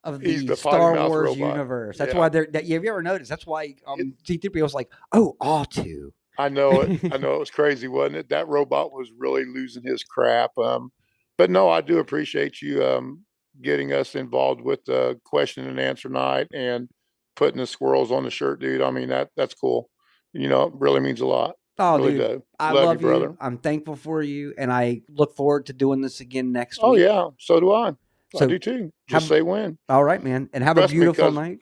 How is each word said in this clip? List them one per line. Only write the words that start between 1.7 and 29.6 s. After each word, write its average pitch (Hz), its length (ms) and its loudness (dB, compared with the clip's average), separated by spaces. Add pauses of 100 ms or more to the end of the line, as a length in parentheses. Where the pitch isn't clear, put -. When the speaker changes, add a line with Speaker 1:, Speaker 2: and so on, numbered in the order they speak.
Speaker 1:
That's 131 160 -4
Speaker 2:
Yeah. 170 60 0
Speaker 1:
why 165 100 4
they're, 156 220 0
that, 156 160 -4
have 165 160 -2
you 220 60 -2
ever 202 120 -4
noticed? 170 280 -4
That's 160 180 -12
why, 156 280 -6 (120)
um, 139 120 -8
Speaker 2:
It 139 80 -4 (200)
Speaker 1:
C 175 100 -4
three 190 140 -6
P 160 100 -2
O - 20 4
was 143 120 -2
like, 127 140 -6 (220)
"Oh, 214 300 4
R 147 240 0
two." 73 480 -10 (240)
Speaker 2:
I 143 120 -2
know 139 320 4
it. 165 200 0
Speaker 1:
<laughs> 175 100 -4
Speaker 2:
I 135 60 -4
know 135 160 -2
it 147 60 -2
was 147 120 -8
crazy, 143 360 0
wasn't 139 300 -2
it? 147 120 -10
That 151 180 -2
robot 147 460 0
was 131 240 -12
really 135 280 0
losing 127 380 -12
his 123 200 -4
crap. 120 560 0
Um, 123 320 -2 (480)
but 180 100 6
no, 185 200 6
I 165 120 4
do 160 180 0
appreciate 147 600 -4
you, 143 240 -2
um, 131 360 -2 (400)
getting 139 320 -2
us 139 220 -2
involved 123 460 -2
with 135 240 -6
the 127 400 -2
question 139 420 -4
and 131 120 -8
answer 131 280 -6
night 135 460 -2
and 123 340 -6 (480)
putting 143 220 0
the 123 100 -6
squirrels 135 440 0
on 131 120 -2
the 127 60 -6
shirt, 69 320 -4
dude. 65 200 -2
I 65 100 0
mean, 64 180 -6
that, 65 260 -2
that's 135 180 -4
cool. 123 360 -2 (420)
You 139 160 -4
know, 135 200 4
it 170 80 -8
really 139 260 2
means 135 200 -2
a 127 40 0
lot. 131 300 0 (220)
Speaker 1:
Oh, 175 200 2
Speaker 2:
Really 143 200 2
Speaker 1:
dude, 120 100 0
Speaker 2:
do. 131 160 -6 (160)
Speaker 1:
I 156 120 -2
Speaker 2:
Love 143 120 4
you, - 40 6
Speaker 1:
love - 140 0
you. - 60 0
Speaker 2:
brother. 131 340 0
Speaker 1:
I'm 123 160 -6
thankful 151 400 -4
for 156 240 -6
you, 143 360 -8
and 131 140 -2
I 123 380 0
look 147 260 0
forward 143 320 2
to 139 60 -12
doing 135 280 2
this 131 200 -6
again 127 320 -4
next 123 280 -6
Speaker 2:
Oh, 226 100 6
Speaker 1:
week. 214 100 8
Speaker 2:
yeah. 180 280 4 (100)
So 170 200 4
do 180 120 4
I. 220 180 2
I 156 40 -6 (420)
Speaker 1:
So 139 120 4
Speaker 2:
do 180 120 2
too. 220 320 -6 (160)
Just 160 160 2
Speaker 1:
have 160 40 -6 (100)
Speaker 2:
say 160 40 6
when. 180 360 -4 (120)